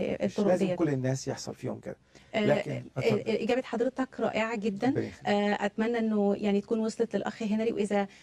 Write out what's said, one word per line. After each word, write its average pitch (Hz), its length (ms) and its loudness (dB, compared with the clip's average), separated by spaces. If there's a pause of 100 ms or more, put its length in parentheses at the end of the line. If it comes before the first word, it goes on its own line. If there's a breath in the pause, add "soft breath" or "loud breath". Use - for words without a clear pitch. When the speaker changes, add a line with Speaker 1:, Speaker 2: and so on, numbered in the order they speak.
(220)
Speaker 1:
آه. - 40 2
مش 196 60 -2
Speaker 2:
الطرق 202 160 0
Speaker 1:
لازم 185 200 4
Speaker 2:
ديت. 180 120 -2
Speaker 1:
كل 160 100 2
الناس 131 380 0
يحصل 120 280 -8
فيهم 110 240 -8
كده. - 180 -12 (380 loud breath)
Speaker 2:
آه، 214 100 2
Speaker 1:
لكن 196 260 2
Speaker 2:
آه، 127 120 -6 (140)
Speaker 1:
اتفضل. 208 220 2
Speaker 2:
إجابة 220 420 0
حضرتك 254 580 -2
رائعة 226 360 0
جدًا. 202 320 -2
Speaker 1:
ربنا 294 200 2
يخليك. - 200 -8
Speaker 2:
آه، 208 380 2
أتمنى 226 340 -2
إنه 208 360 2
يعني 202 260 2
تكون 220 180 -2
وصلت 220 360 -2
للأخ 220 280 -4
هنري، 220 280 0
وإذا، 202 360 0 (160 loud breath)